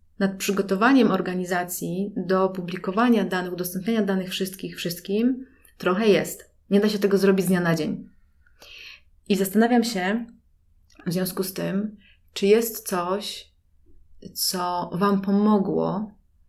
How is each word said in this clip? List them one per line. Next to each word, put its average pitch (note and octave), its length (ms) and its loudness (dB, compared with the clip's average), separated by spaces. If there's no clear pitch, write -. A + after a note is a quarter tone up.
nad G3 180 0
przygotowaniem G3 760 2
organizacji F3+ 1040 -4
do F#3+ 320 2
publikowania F#3+ 760 0
danych, F3+ 280 -4
udostępniania F#3+ 500 -2
danych F#3+ 280 -2
wszystkich, F#3 460 -8
wszystkim G#3+ 720 -2
trochę F#3+ 300 0
jest. - 420 0
Nie G3+ 100 4
da G#3 80 4
się G#3 100 -2
tego G3 200 2
zrobić F#3+ 280 4
z - 20 -4
dnia F#3 120 4
na E3+ 140 2
dzień. - 340 -4
I G3+ 80 2
zastanawiam A3 480 4
się G3+ 420 -4
w F3 60 -4
związku F#3 300 -4
z F#3+ 100 -6
tym, F#3 440 -4
czy G3+ 120 0
jest A3+ 420 2
coś, F#3 640 -6
co F3 580 -4
wam G3 280 2
pomogło, G3 880 2